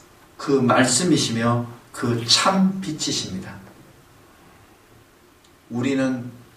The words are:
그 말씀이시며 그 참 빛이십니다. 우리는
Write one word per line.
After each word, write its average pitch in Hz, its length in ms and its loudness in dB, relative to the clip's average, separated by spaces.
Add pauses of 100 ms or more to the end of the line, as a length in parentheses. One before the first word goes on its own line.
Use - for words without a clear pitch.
(360)
그 - 160 -2
말씀이시며 120 1120 2 (260)
그 117 340 -4
참 190 540 2
빛이십니다. - 760 -6 (2250)
우리는 127 600 -2 (260)